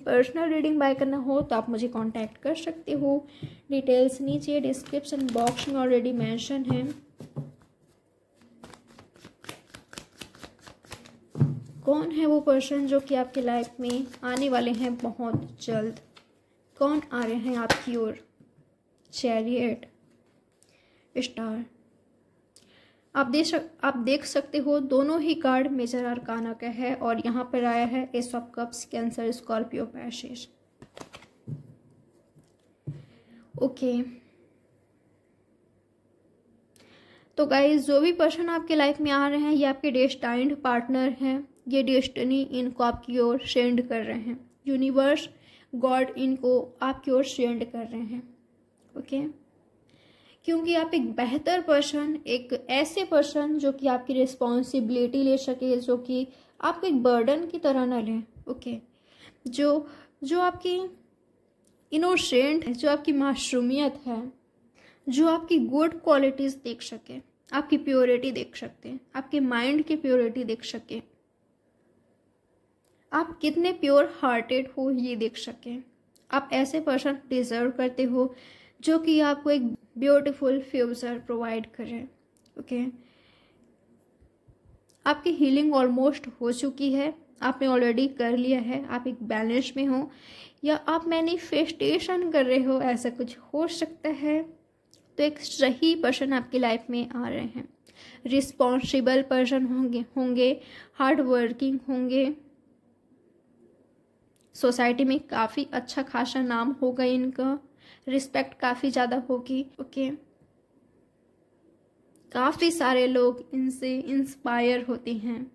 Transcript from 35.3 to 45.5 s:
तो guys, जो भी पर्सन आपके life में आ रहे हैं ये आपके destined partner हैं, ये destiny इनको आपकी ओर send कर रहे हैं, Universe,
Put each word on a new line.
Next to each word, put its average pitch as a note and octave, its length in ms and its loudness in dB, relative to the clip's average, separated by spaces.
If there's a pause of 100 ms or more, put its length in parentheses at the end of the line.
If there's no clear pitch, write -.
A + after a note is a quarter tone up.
तो D4 80 4
guys, C#4 420 4
जो C#4+ 140 6
भी E4+ 120 4
पर्सन E4+ 360 2
आपके E4 260 0
life D4 260 4
में D4 100 2
आ C#4 160 4
रहे C#4+ 120 2
हैं D4+ 140 2
ये C#4+ 120 4
आपके C4+ 260 0
destined B3+ 720 2
partner B3+ 580 0
हैं, C4+ 280 -2 (200)
ये C4+ 160 2
destiny C4 580 2
इनको B3 420 -2
आपकी A#3+ 360 -2
ओर A#3+ 280 2
send B3 400 2
कर A3+ 160 -4
रहे A3 160 -6
हैं, A#3 200 -8 (280)
Universe, C4+ 600 2 (440)